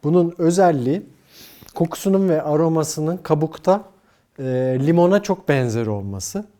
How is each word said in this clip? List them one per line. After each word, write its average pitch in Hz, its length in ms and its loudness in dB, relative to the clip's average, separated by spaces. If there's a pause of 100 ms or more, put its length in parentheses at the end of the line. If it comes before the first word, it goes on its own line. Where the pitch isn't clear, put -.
Bunun 170 340 2
özelliği 170 640 2 (720)
kokusunun 190 540 0
ve 156 140 0
aromasının 156 760 -2
kabukta, 170 680 0 (560)
e, 135 60 -10 (420)
limona 175 360 4
çok - 260 -6
benzer 120 380 0
olması. 101 580 -8 (160)